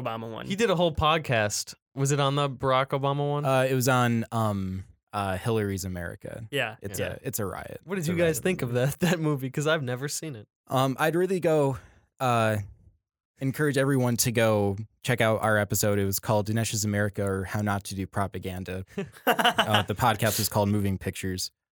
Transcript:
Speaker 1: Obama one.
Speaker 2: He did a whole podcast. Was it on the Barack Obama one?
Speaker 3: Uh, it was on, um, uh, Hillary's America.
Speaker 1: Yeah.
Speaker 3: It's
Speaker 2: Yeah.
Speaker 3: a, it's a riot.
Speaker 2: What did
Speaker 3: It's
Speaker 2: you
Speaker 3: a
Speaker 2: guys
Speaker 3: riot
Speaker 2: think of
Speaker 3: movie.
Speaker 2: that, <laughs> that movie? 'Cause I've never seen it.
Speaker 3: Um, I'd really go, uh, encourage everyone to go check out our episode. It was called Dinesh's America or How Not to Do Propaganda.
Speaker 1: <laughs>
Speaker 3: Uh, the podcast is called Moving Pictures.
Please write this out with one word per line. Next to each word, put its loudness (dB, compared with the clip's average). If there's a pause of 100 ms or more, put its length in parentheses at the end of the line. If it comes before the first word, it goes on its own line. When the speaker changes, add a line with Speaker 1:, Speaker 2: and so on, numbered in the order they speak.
Speaker 1:
Obama -6
one. -10
Speaker 2:
He -4
did 2
a 2
whole 2
podcast. 0 (200)
Was 0
it 2
on 2
the 0
Barack 0
Obama 0
one? -2
Speaker 3:
Uh, 4
it 0
was 2
on, 4
um, -2 (280)
uh, -2
Hillary's -2
America. -10
Speaker 1:
Yeah. -4
Speaker 3:
It's -10
Speaker 2:
Yeah. -6
Speaker 3:
a, -12
it's -6
a -4
riot. -10
Speaker 2:
What -8
did -4
Speaker 3:
It's -4
Speaker 2:
you 0
Speaker 3:
a -2
Speaker 2:
guys 2
Speaker 3:
riot -6
Speaker 2:
think -2
of -4
Speaker 3:
movie. 2
Speaker 2:
that, -2
<laughs> 2
that 0
movie? -2
'Cause -4
I've 2
never -6
seen -8
it. -18 (200)
Speaker 3:
Um, 2
I'd 2
really 2
go, 4 (440)
uh, 4 (840)
encourage 0
everyone 4
to 0
go 4 (260)
check 0
out 2
our 4
episode. 2
It 2
was -2
called 2
Dinesh's -2
America -2
or -2
How -4
Not -2
to -10
Do -4
Propaganda. -6
Speaker 1:
<laughs> -20 (320)
Speaker 3:
Uh, 2
the -4
podcast 2
is -2
called 2
Moving 0
Pictures. -6 (200)